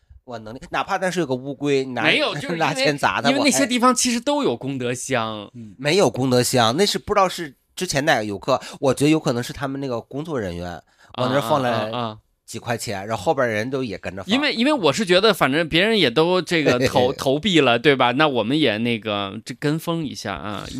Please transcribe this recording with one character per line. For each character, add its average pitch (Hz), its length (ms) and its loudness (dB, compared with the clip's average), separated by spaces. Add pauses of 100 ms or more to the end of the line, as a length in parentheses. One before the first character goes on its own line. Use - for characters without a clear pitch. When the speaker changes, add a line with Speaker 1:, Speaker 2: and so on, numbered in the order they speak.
(220)
Speaker 1:
我 120 160 -12
能， 110 180 -14 (140)
哪 143 140 0
怕 190 140 -2
那 185 120 -2
是 170 160 -2
个 127 80 0
乌 135 180 -6
龟， 135 340 2
拿， 120 180 -2
Speaker 2:
没 185 140 4
有， 262 160 0
就 143 80 -8
是 - 40 -8
因 180 60 -4
为， 165 60 -4
Speaker 1:
<laughs> 160 60 0
拿 143 80 2
钱 156 240 0
砸 110 240 2
它， 120 80 0
Speaker 2:
因 269 80 4
为 285 60 0
那 294 80 4
些 262 160 2
地 240 100 0
方 247 160 4
其 247 200 0
实 240 80 -2
都 285 240 0
有 254 120 0
功 131 220 -6
德 123 160 -2
箱。 113 460 -4
Speaker 1:
我 101 60 -12
还， - 40 -20 (280)
没 147 180 0
有 190 120 6
功 127 220 -2
德 123 100 4
箱， 120 360 2
那 202 100 2
是 196 100 -2
不 - 160 -6
知 208 60 2
道 190 100 4
是 160 280 -10 (180)
之 180 100 -6
前 147 200 -2
哪 156 100 4
个 113 100 -2
游 101 140 -6
客， 127 240 0 (160)
我 131 160 2
觉 135 100 0
得 151 60 6
有 156 80 4
可 151 140 -2
能 120 100 -2
是 - 100 -10
他 139 140 -8
们 135 140 -6
那 139 80 -6
个 117 120 -4
工 139 240 -10
作 160 140 -6
人 92 180 -4
员 87 240 -10 (360)
往 127 120 0
那 127 60 0
儿 143 60 2
放 135 200 0
了 123 120 0
Speaker 2:
啊， 113 80 0
啊， 110 100 -4
啊， 117 80 -6
啊。 110 200 -6 (280)
Speaker 1:
几 - 120 -12
块 120 180 -6
钱， 101 300 -8
然 113 100 -4
后 101 80 -6
后 160 100 2
边 131 140 0
人 110 220 -2
都 135 120 -4
也 101 140 -6
跟 87 180 -10
着 95 80 -10
放。 180 100 -2
Speaker 2:
因 254 60 4
为， 285 140 -2
因 226 140 0
为 311 60 2
我 190 200 2
是 156 140 0
觉 180 120 4
得， 208 140 4
反 147 180 2
正 160 160 0
别 160 140 2
人 220 180 2
也 147 120 4
都 170 320 2
这 160 200 0
个 131 240 2
投-， 127 260 2
Speaker 1:
<laughs> - 40 -8
Speaker 2:
投 139 220 0
币 170 220 2
了， 120 180 6
对 139 180 4
吧？ 123 160 4
那 151 160 4
我 123 140 0
们 120 140 0
也 127 200 2
那 117 220 -2
个， 101 480 -4
这 135 80 -10
跟 151 240 -2
风 165 260 -4
一 107 100 -8
下 104 200 -8
啊， 92 280 -8 (180)